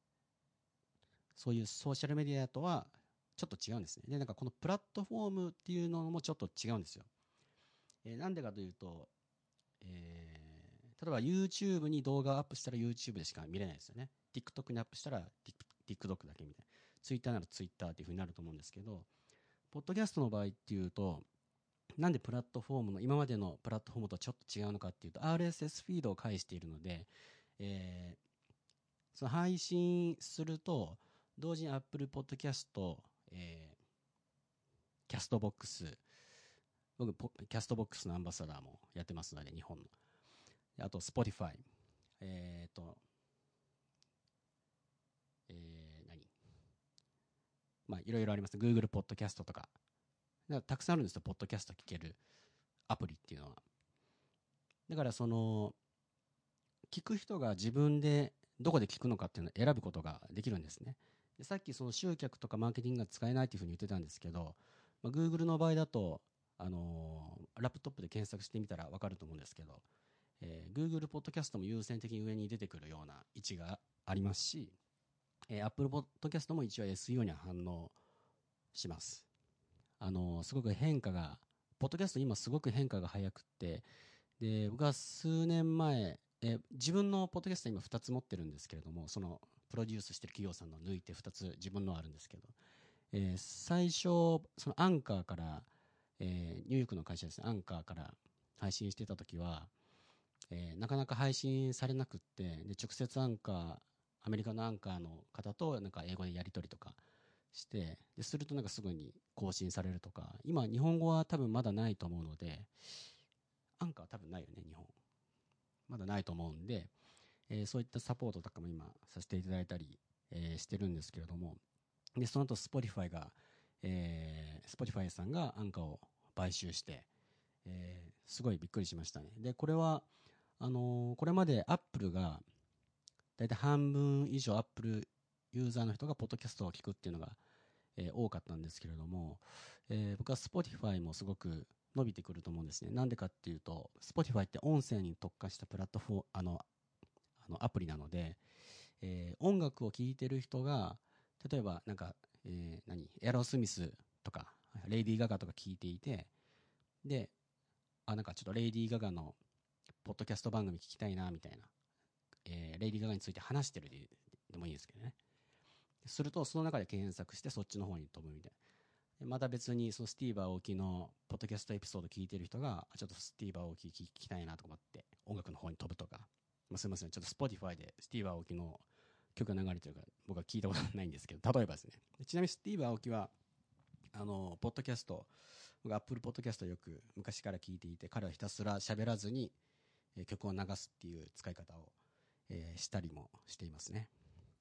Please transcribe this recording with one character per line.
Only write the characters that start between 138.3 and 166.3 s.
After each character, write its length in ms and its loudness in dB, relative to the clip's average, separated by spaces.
っ 40 -6
た 100 -8
ん 80 -4
で 80 -6
す 100 -12
け 80 -10
れ 60 -6
ど 140 -6
も、 320 -4
え 240 0
ー、 40 -2
僕 120 -2
は 80 4
Spotify 640 0
も 120 -2
す 120 -8
ご 100 -2
く 320 -4
伸 100 6
び 80 0
て 80 -10
く 100 -10
る 120 -10
と 80 -6
思 100 -2
う 20 -4
ん 40 -4
で 40 -10
す 140 -8
ね。 60 -4
な 120 2
ん 60 4
で 80 0
か 80 -2
っ 40 -2
て 200 -10
い 60 -4
う 40 -8
と、 320 -8
Spotify 420 2
っ 40 0
て 140 -6
音 200 6
声 200 0
に 140 -2
特 220 -8
化 120 -4
し 80 -8
た 80 -12
プ 100 -8
ラ 120 -2
ッ 20 -20
ト 100 -2
フ 200 0
ォ 20 0
ー-、 120 -8
あ 100 -2
の、 180 -2
あ 40 -8
の、 120 -2
ア 60 4
プ 100 0
リ 80 2
な 100 -2
の 100 -8
で、 300 -2
え 320 -4
ー、 120 0
音 120 8
楽 280 2
を 60 2
聴 120 -2
い 120 0
て 140 0
る 100 0
人 220 -2
が、 360 2
例 80 2
え 60 4
ば、 240 -2
な 60 -2
ん 40 -4
か、 180 -6
え 340 -6
ー、 60 -14
何？ 240 -8
エ 80 4
ア 20 8
ロ 120 6
ス 140 2
ミ 80 6
ス 260 0
と 60 -8
か、 240 -10
レ 120 4
イ 40 4
デ 100 4
ィ 20 6
ー・ 20 6
ガ 100 6
ガ 120 0
と 80 -4
か 60 -6
聴 180 -8
い 40 -6
て 120 -6
い 100 -4
て、 300 -6
で、 280 0
あ、 100 0
な 60 2
ん 20 -4
か 120 -8
ち 60 -8
ょ 20 -10
っ 20 -14
と 80 -4
レ 80 4
イ 100 4
デ 80 0
ィ 60 4
ー・ 40 0
ガ 100 2
ガ 120 0
の 240 -6
ポ 100 -6
ッ 20 -12
ド 80 -6
キ 80 -2
ャ 40 0
ス 80 -4
ト 80 0
番 140 2
組 120 0
聞 40 -14
き 140 -14
た 120 -2
い 80 0
な、 160 0
み 80 -6
た 100 -12
い 80 -16
な。 100 -20
え 320 -6
ー、 20 -8
レ 80 4
イ 40 4
デ 60 2
ィ 20 0
ー・ 40 0
ガ 60 2
ガ 60 2
に 40 -2
つ 80 -8
い 60 -4
て 60 -12
話 280 0
し 40 -8
て 80 -10
る 100 -10
で、 180 -14
で 80 -10
も 80 -4
い 40 -2
い 20 -2
ん 40 -6
で 40 -10
す 80 -16
け 60 -20
ど 80 -18
ね。 120 -6
す 180 -2
る 80 -2